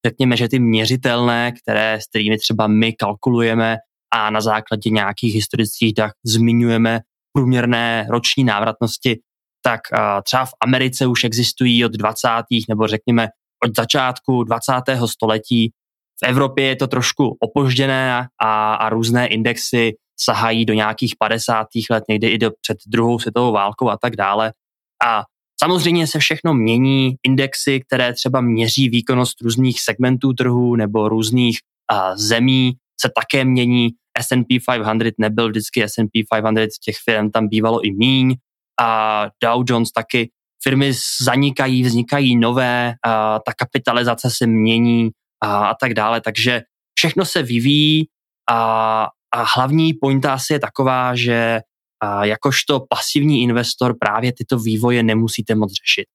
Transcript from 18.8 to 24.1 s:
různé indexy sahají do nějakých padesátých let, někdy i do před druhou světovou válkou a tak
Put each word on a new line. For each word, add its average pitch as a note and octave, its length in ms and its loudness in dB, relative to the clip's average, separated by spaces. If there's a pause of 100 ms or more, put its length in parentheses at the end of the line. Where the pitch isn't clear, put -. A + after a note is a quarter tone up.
různé A#2 380 0
indexy A2+ 680 -2 (280)
sahají A2+ 440 0
do G#2+ 100 0
nějakých A2 440 -2
padesátých A2 720 -2
let, A2 180 0
někdy A2 200 0
i A2+ 100 0
do A2 120 0 (120)
před G#2 140 -6 (100)
druhou A#2 320 0
světovou A#2 340 0
válkou G#2 360 0
a G2+ 140 -2
tak A#2 140 -4